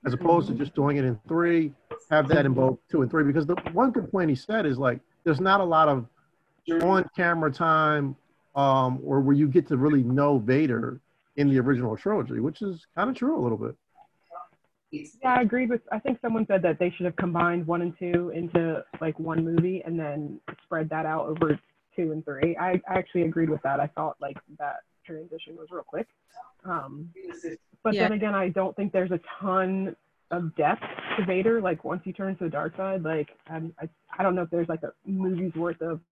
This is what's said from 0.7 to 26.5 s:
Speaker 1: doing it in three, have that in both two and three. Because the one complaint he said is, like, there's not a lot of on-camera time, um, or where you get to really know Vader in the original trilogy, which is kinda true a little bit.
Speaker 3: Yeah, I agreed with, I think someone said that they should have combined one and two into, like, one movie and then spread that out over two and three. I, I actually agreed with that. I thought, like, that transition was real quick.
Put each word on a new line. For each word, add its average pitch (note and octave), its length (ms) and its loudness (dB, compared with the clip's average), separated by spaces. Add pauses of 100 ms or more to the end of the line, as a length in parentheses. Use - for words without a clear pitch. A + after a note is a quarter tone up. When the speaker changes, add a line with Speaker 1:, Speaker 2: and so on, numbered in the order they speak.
Speaker 1:
doing C#3+ 220 2
it C#3 60 0
in A#2+ 240 0
three, E3 460 2 (360)
have D3+ 200 4
that C#3+ 160 6
in C3+ 80 2
both C3 240 2 (120)
two D#3+ 120 2
and B2 100 0
three. D#3 120 2
Because C#3+ 220 2
the E3+ 100 0 (180)
one B3 180 2
complaint F3+ 380 -2
he C#3 60 2
said G#3 300 -2
is, C3+ 120 0
like, B2+ 220 0 (240)
there's D#3+ 180 2
not F#3+ 180 4
a G3 40 2
lot D#3+ 260 6
of C3 160 2 (760)
on-camera E3+ 680 2
time, D3+ 640 2 (400)
um, C3+ 480 2
or C#3 160 2
where C#3 160 4
you D3 120 4
get D3 200 4
to C#3+ 100 0
really C3+ 260 4
know C#3 340 4
Vader B2+ 600 0 (360)
in C#3+ 140 4
the C3+ 100 6
original A#2+ 380 2
trilogy, E3+ 420 -2
which D3 220 -4
is F#3+ 340 -8
kinda A3 180 -2
true D4 240 -2
a B2+ 40 -2
little A#2 160 0
bit. - 180 -8 (1160)
Speaker 3:
Yeah, - 160 -12 (160)
I B3+ 180 4
agreed A#3+ 280 2
with, A#3 120 -2 (100)
I G#3+ 80 -4
think - 220 -2
someone A3 260 0
said F#3+ 140 2
that E3 180 0
they F3+ 120 2
should F3+ 140 -6
have F3 120 -4
combined F3 500 0
one F3 140 0
and E3+ 180 -4
two F3 340 -2
into, E3 520 -2 (160)
like, D#3+ 180 -4
one D#3+ 240 -2
movie E3+ 420 0
and E3 140 -4
then D3 400 -8 (240)
spread D#3+ 280 -4
that D#3 140 -4
out D#3 200 -2
over D#3 340 0 (360)
two E3 180 -2
and D#3 100 -8
three. D3+ 340 -2
I, F3+ 300 0
I F#3 100 -2
actually F3+ 260 -2
agreed E3 260 0
with D3+ 140 -2
that. C#3 180 0
I C#3+ 60 0
thought, D#3 340 -6
like, C#3 160 -10 (220)
that C#3+ 180 -8 (280)
transition E3 520 -16
was D#3 140 -18
real F3 120 -10
quick. - 240 -8 (560)